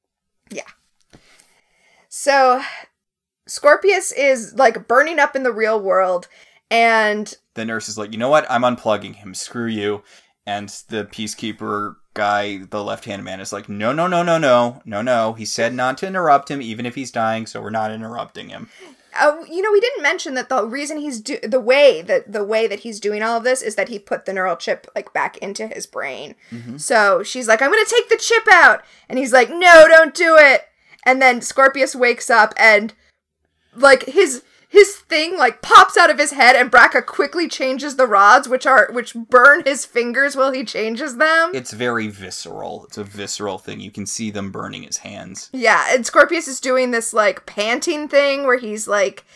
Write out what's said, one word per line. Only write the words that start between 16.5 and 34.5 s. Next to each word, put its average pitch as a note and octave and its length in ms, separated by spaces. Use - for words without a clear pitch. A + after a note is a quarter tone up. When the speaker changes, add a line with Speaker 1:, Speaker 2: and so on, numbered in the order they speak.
Speaker 2:
him, C#3+ 100
even A2+ 240
if A#2+ 100
he's C3 160
dying, A2+ 360
so A2+ 140
we're A#2+ 100
not A2 200
interrupting A2 580
him." - 200
Speaker 1:
Uh, D4+ 300
you F4 140
know, G#4+ 80
we G4+ 100
didn't A#4+ 220
mention D#4 320
that B3 140
the B3+ 140
reason C#4 360
he's C#4+ 200
do-, B3+ 220
the A#3 180
way B3 440
that, F#3+ 280
the G#3+ 120
way A3 240
that G#3 140
he's G#3+ 180
doing G#3 240
all A#3 140
of A3 60
this B3+ 200
is G#3+ 120
that A3 140
he A3+ 80
put - 280
the G3 80
neural F#3 220
chip, F3+ 300
like, - 180
back - 240
into G#3+ 300
his - 200
brain. - 480
Speaker 2:
Mm-hmm. A#2+ 260
Speaker 1:
So G3 460
she's B3 240
like, A3 160
"I'm C#4+ 80
gonna G#4+ 140
take A#4+ 240
the A4+ 80
chip A4 340
out." D4+ 320
And A#3 80
he's B3+ 160
like, B3 160
"No, E4+ 380
don't D#4+ 260
do E4 240
it." C#4+ 280
And C4 180
then B3 200
Scorpius C4+ 540
wakes A#3+ 340
up A3 280
and, G#3+ 360
like, C4+ 300
his, C#4 400